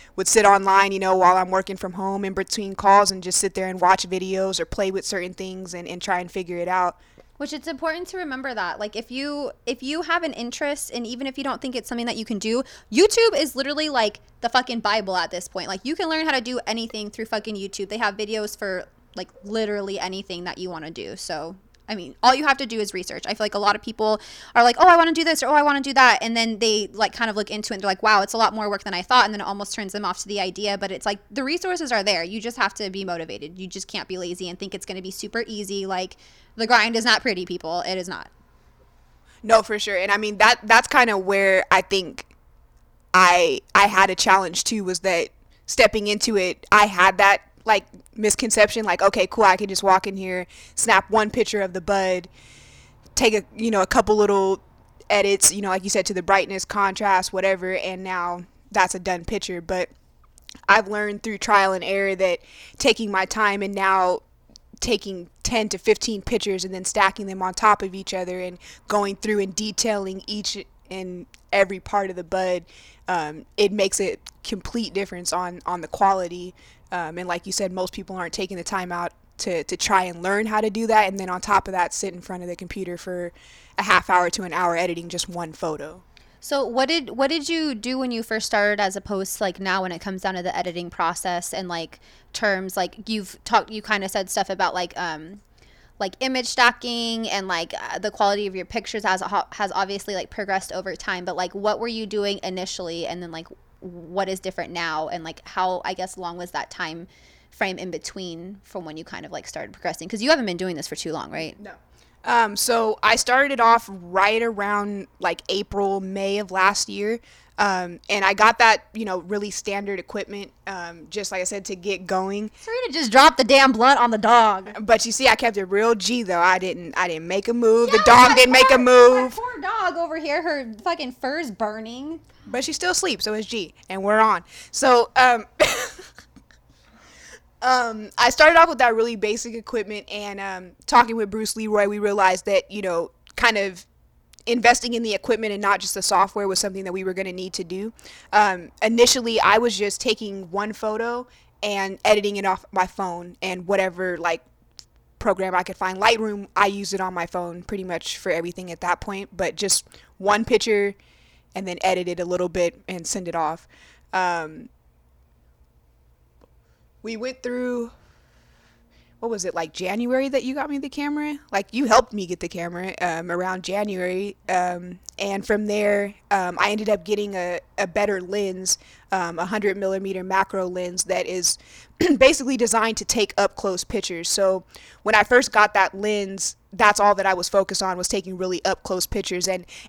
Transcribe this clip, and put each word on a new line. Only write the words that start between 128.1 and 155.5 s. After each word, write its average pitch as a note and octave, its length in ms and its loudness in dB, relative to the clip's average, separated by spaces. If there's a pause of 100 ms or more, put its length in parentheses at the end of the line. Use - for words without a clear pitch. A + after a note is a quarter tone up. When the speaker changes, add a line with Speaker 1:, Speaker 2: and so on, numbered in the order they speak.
Speaker 2:
my B3 60 6
Speaker 1:
didn't B3+ 160 10
make C4 180 10
a C4 60 10
Speaker 2:
poor, B3+ 40 6
Speaker 1:
move. B3 520 10
Speaker 2:
my A4+ 120 -8
poor A#4+ 180 -8
dog F#4 360 -2
over D#4+ 200 -4
here, D#4 260 -4
her C#4 280 -6 (120)
fucking D#4+ 300 -6
fur's C#4+ 360 -6
burning. A3+ 680 -8 (260)
Speaker 1:
But A#3+ 180 -6
she D#4+ 100 -6
still F4+ 200 -2
sleeps, D4+ 300 -2
so G#3+ 100 -2
it's G#3+ 140 -6
G, G3 260 -8 (160)
and F#3+ 140 -6
we're G#3 160 4
on. G#3+ 240 4 (260)
So, B3 460 4
um, B3 300 6 (140)
<laughs> D4+ 60 6 (2000)
um, A#3 580 0
I A#3+ 100 8
started D#4+ 300 8
off E4 100 10
with C#4+ 80 -4
that A#3+ 180 4
really A#3 200 0
basic A3 400 -4
equipment, G#3+ 560 -8
and, G3+ 280 -10
um, F#3 320 -10 (140)
talking A3+ 300 6
with G#3+ 160 -2
Bruce A3 240 -4
Leroy, G#3+ 320 2
we G#3 100 -4
realized G3+ 480 2
that, G3 260 0
you G3+ 120 -8
know, E3+ 280 -2 (240)
kind A3+ 220 4
of G3 280 -6 (600)
investing A#3+ 480 4
in A#3 100 -2
the G#3+ 100 -2
equipment A3 380 -2
and G3+ 100 -8
not G3 200 2
just F#3 120 -8
the F#3+ 80 -6
software G3 460 0
was F#3 100 -2
something F#3+ 280 -4
that F3+ 80 -6
we F#3+ 100 -6
were F#3 100 -4
gonna F#3 200 -6
need F#3 180 -10
to F#3 140 -8
do. F#3+ 260 -8 (400)
Um, F#3+ 400 2 (100)
initially, A#3 600 4
I G#3 160 6
was A#3 200 0
just G3+ 220 -4
taking G3 520 -4
one G3+ 200 -4
photo A#3 560 -6 (340)
and G3 440 -4
editing G#3 320 4
it F#3+ 80 -4
off F#3+ 260 -2
my F#3 160 0
phone F3 540 -8
and F3+ 260 -6
whatever, F#3 500 0
like, E3+ 240 -2 (800)
program F#3 340 0